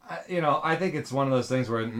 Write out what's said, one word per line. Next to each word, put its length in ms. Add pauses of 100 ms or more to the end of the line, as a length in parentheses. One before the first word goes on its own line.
I, 100 (100)
you 120
know, 220
I 140
think 180
it's 160
one 160
of 60
those 160
things 200
where, 320